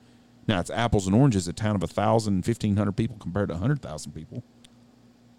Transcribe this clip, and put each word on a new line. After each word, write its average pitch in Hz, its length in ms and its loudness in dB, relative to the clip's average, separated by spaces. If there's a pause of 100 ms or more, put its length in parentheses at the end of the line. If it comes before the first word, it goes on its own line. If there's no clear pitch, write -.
(460)
Now, 101 140 2
it's 85 100 -6
apples 104 380 0
and 95 80 6
oranges, 110 320 4
a 85 40 -6
town 107 220 -2
of 95 80 -2
a 82 60 -2
thousand, 107 560 0
fifteen 107 320 0
hundred 101 160 0
people 113 260 -4
compared 92 300 -2
to - 60 -6
a 82 40 -6
hundred 131 240 -2
thousand 76 300 -12
people. 78 320 -14 (960)